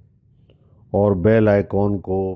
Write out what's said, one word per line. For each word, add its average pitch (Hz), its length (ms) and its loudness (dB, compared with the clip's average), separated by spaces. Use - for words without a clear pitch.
और 101 240 2
बेल 107 320 2
आइकन 101 500 0
को 95 180 -8